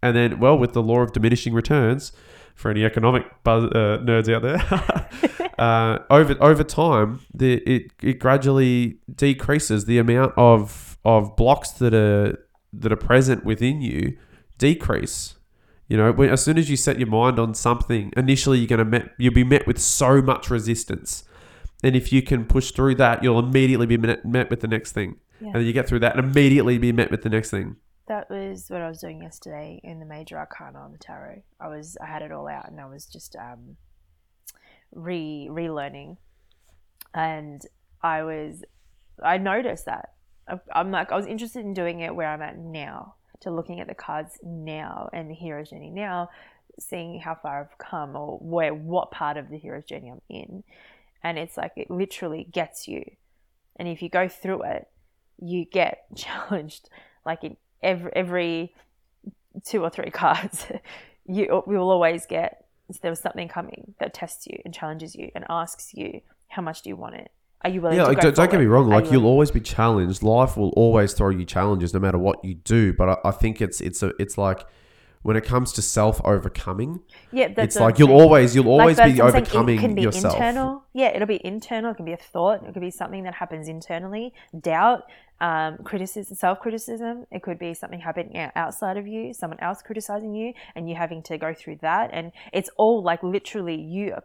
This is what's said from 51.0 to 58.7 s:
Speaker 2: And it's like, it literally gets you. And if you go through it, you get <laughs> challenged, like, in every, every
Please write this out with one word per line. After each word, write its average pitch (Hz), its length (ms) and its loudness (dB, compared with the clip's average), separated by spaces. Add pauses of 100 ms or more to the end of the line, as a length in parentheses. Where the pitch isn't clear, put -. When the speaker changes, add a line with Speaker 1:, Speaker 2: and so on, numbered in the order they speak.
Speaker 2:
And 165 140 -8
it's 165 200 -14
like, - 180 -10
it - 140 -14
literally 180 640 -8
gets - 360 -8
you. - 160 -12 (760)
And 175 100 -12
if 170 140 -12
you 170 80 -12
go 185 180 -2
through 185 360 -10
it, - 240 -10 (520)
you 175 260 -8
get - 440 -4
<laughs> - 60 -20
challenged, - 760 -12 (360)
like, 165 180 -10
in - 140 -14 (240)
every, 180 340 -4
every 175 600 -4 (880)